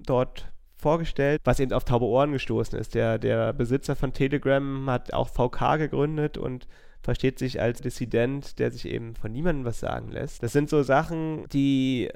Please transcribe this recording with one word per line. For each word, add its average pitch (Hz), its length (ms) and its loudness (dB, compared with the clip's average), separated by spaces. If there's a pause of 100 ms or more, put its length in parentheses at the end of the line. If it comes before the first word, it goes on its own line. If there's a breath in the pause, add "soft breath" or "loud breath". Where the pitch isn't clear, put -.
dort - 460 0 (240)
vorgestellt, 151 680 2
was 120 160 4
eben 127 140 2
auf - 120 0
taube 120 200 4
Ohren 131 260 4
gestoßen 113 460 -2
ist. - 160 -6
Der, 113 240 2
der 113 360 2
Besitzer 131 420 0
von 131 180 0
Telegram 139 760 2
hat 123 240 -2
auch 123 160 0
V 123 200 0
K 135 280 2
gegründet 151 600 0
und 127 300 -6 (360 soft breath)
versteht 127 360 0
sich 131 200 -2
als 120 220 0
Dissident, 123 800 -2
der 120 100 0
sich 123 180 -8
eben 117 280 -6
von - 160 -6
niemandem 143 340 0
was 117 140 -4
sagen 113 320 -4
lässt. - 320 -8
Das 117 100 -4
sind 147 160 2
so 151 140 4
Sachen, 160 640 0
die 131 680 2